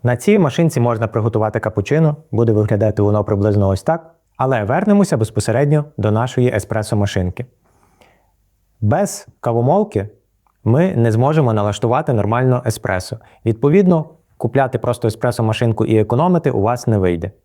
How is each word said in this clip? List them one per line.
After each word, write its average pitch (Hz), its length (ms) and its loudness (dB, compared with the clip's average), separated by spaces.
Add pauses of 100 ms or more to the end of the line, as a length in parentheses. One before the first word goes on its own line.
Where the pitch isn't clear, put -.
на 120 140 0
цій 208 220 2
машинці 160 420 0
можна 117 280 0
приготувати 110 520 -2
капучино, 147 560 0 (140)
буде 113 220 2
виглядати 107 500 0
воно 104 220 2
приблизно 101 440 0
ось 98 140 -2
так. 165 320 -4 (220)
Але 131 280 -2
вернемося 190 520 0
безпосередньо 139 680 0 (120)
до 107 140 0
нашої 123 440 0
еспресо-машинки. 101 920 -4 (1300)
Без 139 460 -2 (140)
кавомолки 120 680 -2 (560)
ми 156 320 2
не 117 160 2
зможемо 131 400 2
налаштувати 110 600 -2
нормально 123 540 0
еспресо. 107 520 -6 (280)
Відповідно, 156 580 2 (320)
купляти 131 420 -2
просто 117 300 -2
еспресо-машинку 113 760 -2
і 110 140 2
економити 151 520 2
у - 100 -2
вас 117 260 -2
не 110 120 2
вийде. 90 340 -2 (120)